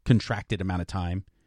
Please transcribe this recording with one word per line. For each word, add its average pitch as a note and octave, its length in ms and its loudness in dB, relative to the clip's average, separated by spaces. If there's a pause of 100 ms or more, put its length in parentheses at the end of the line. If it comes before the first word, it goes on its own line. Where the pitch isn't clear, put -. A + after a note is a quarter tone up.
contracted A2 560 2
amount F#2 200 -2
of E2+ 80 -4
time, F#2 360 -2 (220)